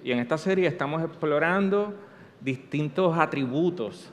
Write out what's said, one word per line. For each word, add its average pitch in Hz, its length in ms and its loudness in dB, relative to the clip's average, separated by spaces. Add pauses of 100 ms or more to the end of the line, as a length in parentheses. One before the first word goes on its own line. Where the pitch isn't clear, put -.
Y 127 100 -2
en 120 60 2
esta 120 180 0
serie 185 300 2
estamos 147 360 -2
explorando 180 920 0 (460)
distintos 151 760 0
atributos 143 960 0